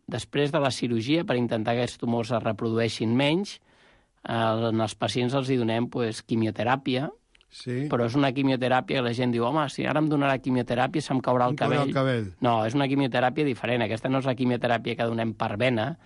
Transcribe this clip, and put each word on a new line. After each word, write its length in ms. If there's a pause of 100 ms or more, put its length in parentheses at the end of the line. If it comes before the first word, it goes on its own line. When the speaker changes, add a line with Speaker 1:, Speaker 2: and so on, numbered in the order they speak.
(100)
Speaker 1:
després 420
de 80
la 140
cirurgia 500
per 140
intentar 380
que 80
aquests 160
tumors 320
es 100
reprodueixin 720
menys, 420 (680)
eh, 460
en 100
els 180
pacients 360
els 160
hi 100
donem, 300
pues, 320
quimioteràpia, 880 (420)
Speaker 2:
Sí. 380
Speaker 1:
però 160
és 100
una 160
quimioteràpia 640
que 80
la 80
gent 180
diu, 140
«Home, 240
si 160
ara 160
em 80
donarà 320
quimioteràpia 640
se'm 160
caurà 240
el 80
Speaker 2:
Em 60
caurà 180
Speaker 1:
cabell». 120
Speaker 2:
el 60
cabell. 460
Speaker 1:
No, 240
és 100
una 140
quimioteràpia 560
diferent. 380
Aquesta 260
no 100
és 60
la 100
quimioteràpia 640
que 80
donem 300
per 240
vena, 480